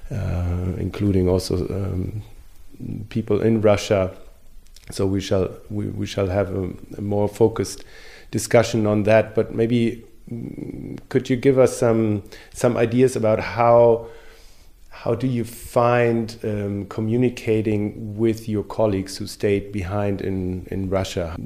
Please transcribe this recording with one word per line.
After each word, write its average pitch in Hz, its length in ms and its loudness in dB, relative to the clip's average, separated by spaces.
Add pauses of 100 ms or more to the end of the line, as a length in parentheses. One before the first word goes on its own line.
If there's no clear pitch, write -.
(120)
uh, 90 680 -2
including 92 520 0
also, 90 400 0
um, 95 540 -6 (840)
people 110 320 -2
in 110 200 4
Russia. 101 500 2 (760)
So 101 160 -2
we 95 160 0
shall, 92 300 0 (180)
we, 104 180 -6
we 98 200 -6
shall 98 200 -2
have 95 280 0
a, 92 160 -2 (260)
a - 40 -10
more 101 260 0
focused 110 560 0 (480)
discussion 113 560 2
on 104 160 2
that. 107 320 4
But 107 180 0
maybe 117 500 0 (1080)
could 123 200 0
you 131 60 4
give 131 240 4
us 123 180 6
some, 113 460 2 (300)
some 120 240 2
ideas 123 380 4
about 110 240 2
how, 117 680 6 (840)
how - 260 -4
do 123 120 -4
you 120 160 0
find, 117 1000 2
um, 101 420 -4
communicating 110 1300 -2
with 110 320 0
your 104 160 -2
colleagues 98 540 0
who 101 100 -10
stayed 101 440 -2
behind 101 500 -4
in, 92 500 -4
in 95 180 -4
Russia? 92 460 -2 (100)